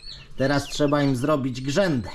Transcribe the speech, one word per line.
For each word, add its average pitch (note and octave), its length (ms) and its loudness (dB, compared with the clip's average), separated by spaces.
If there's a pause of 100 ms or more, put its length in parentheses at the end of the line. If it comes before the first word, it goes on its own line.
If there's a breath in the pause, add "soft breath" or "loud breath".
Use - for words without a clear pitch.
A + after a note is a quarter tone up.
(360 loud breath)
Teraz C#3 280 2
trzeba D3 380 2
im C3+ 140 2
zrobić C3 440 0
grzędę. C#3 540 0